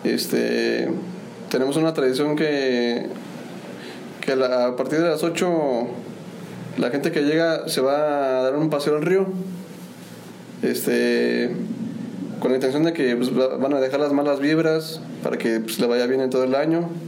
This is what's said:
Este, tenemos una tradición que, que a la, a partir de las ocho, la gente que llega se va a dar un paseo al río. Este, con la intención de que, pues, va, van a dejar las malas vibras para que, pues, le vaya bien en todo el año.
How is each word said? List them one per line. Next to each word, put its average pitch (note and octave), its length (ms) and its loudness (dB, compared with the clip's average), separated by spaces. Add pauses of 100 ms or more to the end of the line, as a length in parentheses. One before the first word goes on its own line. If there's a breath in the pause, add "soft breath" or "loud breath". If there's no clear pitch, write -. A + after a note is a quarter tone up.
Este, A#2 840 0 (640)
tenemos C3+ 260 0
una D#3+ 160 2
tradición D3 420 2
que, C3 680 2 (1160 loud breath)
que C#3+ 100 -2
a C3 40 2
la, B2+ 320 4
a B2 80 0
partir C#3+ 240 0
de E3+ 100 4
las D#3 140 0
ocho, D#3+ 640 2 (920)
la B2 100 2
gente C#3+ 220 0
que D3 100 2
llega D#3+ 480 2
se D3 120 0
va C#3 580 2
a B2+ 40 2
dar C3 120 2
un D#3 160 2
paseo D3 260 2
al D#3 60 0
río. F#3 240 4 (1400)
Este, A#2+ 880 2 (880)
con B2+ 120 0
la C3 60 4
intención C3+ 260 2
de E3 100 2
que, B2 220 2
pues, B2 220 0
va, C3 200 2
van C#3 180 2
a C#3 40 2
dejar C3+ 200 2
las C#3+ 140 2
malas C#3+ 260 2
vibras D#3 600 2 (220)
para - 160 -2
que, A2+ 220 0
pues, A2 200 -4
le B2 80 4
vaya A#2+ 200 2
bien C3 140 2
en C3 100 0
todo B2+ 120 2
el C3 120 2
año. E3 340 2 (180)